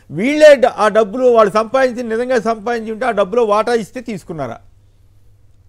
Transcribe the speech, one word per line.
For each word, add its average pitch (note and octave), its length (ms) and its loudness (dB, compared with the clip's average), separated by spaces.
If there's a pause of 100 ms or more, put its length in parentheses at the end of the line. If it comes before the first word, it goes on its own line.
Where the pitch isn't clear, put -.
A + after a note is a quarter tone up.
(100)
వీళ్ళే C#4+ 440 4
డ-, B3 120 2
ఆ G#3 220 0
డబ్బులు A3 400 0
వాళ్ళు A3 240 4
సంపాదించి A#3 500 -2
నిజంగా A#3+ 380 -2
సంపాదించి A3+ 520 -6
ఉంటే G#3 140 -6
ఆ C#3+ 40 0
డబ్బులో G3+ 340 0
వాటా G#3+ 300 0
ఇస్తే A#3 260 -6
తీసుకున్నారా? D3+ 580 -10 (1120)